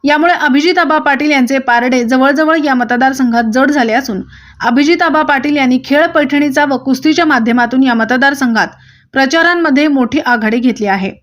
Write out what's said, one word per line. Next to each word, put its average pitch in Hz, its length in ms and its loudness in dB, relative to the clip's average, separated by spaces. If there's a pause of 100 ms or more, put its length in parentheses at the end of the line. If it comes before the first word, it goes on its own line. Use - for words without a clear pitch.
यामुळे 302 300 2
अभिजित 302 440 0
आबा 311 200 0
पाटील 294 320 0
यांचे 269 280 0
पारडे 247 460 0
जवळजवळ 269 600 2
या 269 100 0
मतदारसंघात 247 680 0 (100)
जड 269 160 2
झाले 240 220 0
असून 233 280 -4 (460)
अभिजित 294 360 2
आबा 311 200 0
पाटील 294 340 -2
यांनी 254 280 0
खेळ 302 220 0
पैठणीचा 294 580 0
व 277 140 -2
कुस्तीच्या 302 460 0
माध्यमातून 247 580 0
या 254 120 2
मतदारसंघात 240 720 0 (460)
प्रचारांमध्ये 311 760 2
मोठी 269 320 0
आघाडी 226 380 0
घेतली 226 280 -2
आहे. 190 240 -2 (120)